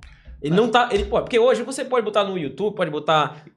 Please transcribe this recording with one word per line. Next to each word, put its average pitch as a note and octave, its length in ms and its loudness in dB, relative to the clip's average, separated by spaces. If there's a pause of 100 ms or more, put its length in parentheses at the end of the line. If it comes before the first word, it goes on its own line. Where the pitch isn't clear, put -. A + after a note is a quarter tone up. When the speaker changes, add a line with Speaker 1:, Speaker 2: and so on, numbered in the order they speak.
(400)
Speaker 1:
Ele D3+ 120 -2
Speaker 2:
É. F3+ 40 4
Speaker 1:
não A3+ 120 4
tá, A#3+ 240 2
ele, G3+ 140 0
pô, A#3 160 0
porque - 160 0
hoje A#3+ 240 4
você C4 220 -8
pode B3 200 0
botar A3 200 0
no F#3+ 120 -4
YouTube, F3+ 400 -4
pode F3 140 -2
botar D3+ 520 0 (140)